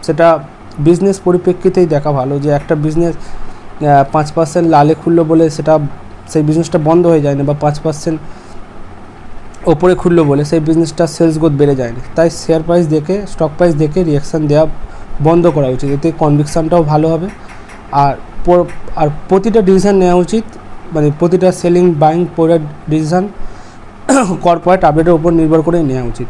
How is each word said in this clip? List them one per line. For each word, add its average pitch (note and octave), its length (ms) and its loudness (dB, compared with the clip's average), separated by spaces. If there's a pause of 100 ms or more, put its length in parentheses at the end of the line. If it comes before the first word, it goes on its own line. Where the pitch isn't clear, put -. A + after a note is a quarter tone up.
সেটা E3 360 2 (400)
বিজনেস F3 420 2
পরিপ্রেক্ষিতেই F3+ 640 0
দেখা D3+ 260 0
ভালো, C#3 260 -2
যে C#3+ 120 -2
একটা D3 240 -2
বিজনেস, D#3 400 -2
আহ, - 960 -2
পাঁচ D3+ 200 -2
পার্সেন্ট E3 360 0
লালে D3+ 260 4
খুললো E3 300 2
বলে D#3+ 260 2
সেটা, D#3 280 0 (500)
সেই D#3 140 0
বিজনেসটা D#3 360 0
বন্ধ E3 280 2
হয়ে E3 140 4
যায় C#3+ 140 0
না, C#3 100 -2
বা D3 160 0
পাঁচ D3 200 -2
পার্সেন্ট D#3+ 400 -4 (1500)
ওপরে F3 280 2
খুললো F3 300 2
বলে C#3+ 200 2
সেই D#3+ 160 0
বিজনেসটা D#3+ 460 0
সেলস D#3+ 320 0
গ্রোথ D#3 140 2
বেড়ে C#3+ 240 2
যায় A#2+ 160 -4
না। A#2 60 -10 (160)
তাই E3 160 2
শেয়ার D#3+ 320 -2
প্রাইস E3+ 240 2
দেখে, D#3 400 -2
স্টক D#3+ 300 -4
প্রাইস F3 180 2
দেখে D3+ 300 0
রিয়াকশান D#3 420 -2
দেওয়া D3+ 200 4 (560)
বন্ধ E3+ 280 4
করা D3 160 0
উচিত, C3 240 -2
এতে D3 280 -2
কনভিকশনটাও D#3+ 640 2
ভালো D3+ 260 2
হবে। E3 200 -2 (640)
আর C#3 220 2 (300)
পর-, F3 200 4 (320)
আর D3+ 120 0 (200)
প্রতিটা G3 320 2
ডিসিশান F#3+ 360 4
নেওয়া F3+ 180 4
উচিত, F3+ 300 0 (480)
মানে D3+ 260 0
প্রতিটা F3+ 340 2
সেলিং, F3 420 2
বাইং, D#3+ 320 2 (100)
প্রোডাক্ট D#3+ 540 0
ডিসিশান D#3 380 0 (800)
<coughs> A#3 340 2
কর্পোরেট F3 420 2
আপডেটের D#3+ 280 4
ওপর E3 200 2
নির্ভর D#3+ 300 2
করেই E3 200 0
নেওয়া C3 200 -2
উচিত। A#2+ 280 -6